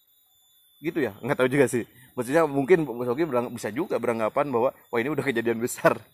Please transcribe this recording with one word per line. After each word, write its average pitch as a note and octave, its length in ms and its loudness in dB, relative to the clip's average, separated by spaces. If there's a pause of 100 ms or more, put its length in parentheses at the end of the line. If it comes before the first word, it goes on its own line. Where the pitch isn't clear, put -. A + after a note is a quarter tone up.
(800)
Gitu E3 240 -2
ya? G#2+ 160 -2
Nggak B2+ 240 -2
tahu C3 80 4
juga C3+ 160 4
sih. A#2 160 0 (320)
Maksudnya C3+ 320 2
mungkin D3 400 2
Soki B2 400 -2
berang-, A#2+ 260 -2
bisa A#2+ 220 -8
juga C#3 240 -2
beranggapan A#2 500 0
bahwa, B2+ 220 2
"Wah, - 320 -6
ini C3+ 100 -4
udah C#3+ 140 -2
kejadian A#2 340 0
besar, B2 380 0 (160)